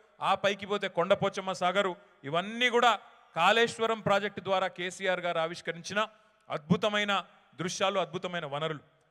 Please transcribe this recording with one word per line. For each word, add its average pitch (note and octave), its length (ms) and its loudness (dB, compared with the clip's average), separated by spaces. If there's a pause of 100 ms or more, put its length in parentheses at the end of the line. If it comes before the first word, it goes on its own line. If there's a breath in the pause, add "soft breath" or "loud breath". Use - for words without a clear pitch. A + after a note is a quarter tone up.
(220)
ఆ E3+ 140 2
పైకి G3+ 300 -2
పోతే G3+ 220 -2
కొండపోచమ్మ F#3+ 640 0
సాగరు, F#3 440 0 (280)
ఇవన్నీ G3+ 460 -2
కూడా A#3 300 4 (360)
కాళేశ్వరం A3 640 2
ప్రాజెక్టు G3+ 420 0
ద్వారా F#3 260 0
కేసీఆర్ F3+ 520 -4
గారు E3+ 200 -2
ఆవిష్కరించిన E3+ 680 -4 (420)
అద్భుతమైన F#3 760 0 (300)
దృశ్యాలు, F#3+ 440 0
అద్భుతమైన F3 460 -4
వనరులు. D3 380 -6 (280)